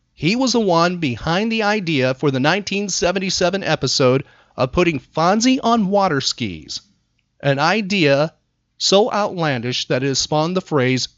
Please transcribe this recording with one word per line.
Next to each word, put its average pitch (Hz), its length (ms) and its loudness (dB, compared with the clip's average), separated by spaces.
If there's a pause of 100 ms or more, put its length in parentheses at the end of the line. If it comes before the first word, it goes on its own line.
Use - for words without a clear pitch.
(140)
He 180 220 0
was 254 180 0
the 240 60 2
one 180 400 2
behind 165 520 -2
the 220 120 -2
idea 165 500 0
for 147 180 0
the 131 80 -2
nineteen 196 500 0
seventy-seven 190 760 -2
episode 135 600 2 (300)
of 127 160 -2
putting 170 280 0
Fonzie 220 640 0
on 233 240 2
water 190 340 0
skis, 87 600 -8 (600)
an 139 180 0
idea 165 760 2 (440)
so - 340 2
outlandish 151 760 -2
that 131 160 -2
it 139 40 -2
has 135 120 -2
spawned 160 360 -2
the 180 60 0
phrase, 131 460 0 (100)